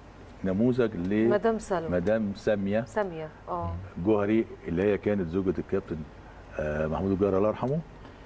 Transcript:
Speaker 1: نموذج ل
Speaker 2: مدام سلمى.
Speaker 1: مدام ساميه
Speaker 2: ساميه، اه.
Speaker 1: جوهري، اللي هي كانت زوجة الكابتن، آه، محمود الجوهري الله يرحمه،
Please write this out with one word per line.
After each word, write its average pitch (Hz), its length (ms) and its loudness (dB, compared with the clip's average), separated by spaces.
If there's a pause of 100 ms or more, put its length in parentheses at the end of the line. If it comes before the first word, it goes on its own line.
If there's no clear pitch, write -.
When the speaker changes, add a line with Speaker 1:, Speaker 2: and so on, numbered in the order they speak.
(440)
Speaker 1:
نموذج 110 520 2
ل 101 340 2
Speaker 2:
مدام 214 300 2
سلمى. 170 300 -2
Speaker 1:
مدام 101 460 2
ساميه 101 460 0
Speaker 2:
ساميه، 160 480 -4 (200)
اه. 175 240 -4 (320)
Speaker 1:
جوهري، 107 400 4 (220)
اللي 85 160 2
هي 101 140 4
كانت 101 320 0
زوجة 92 300 2
الكابتن، 95 380 -4 (600)
آه، 76 280 -2
محمود 80 240 0
الجوهري 95 260 4
الله 101 120 4
يرحمه، 127 300 -2 (460)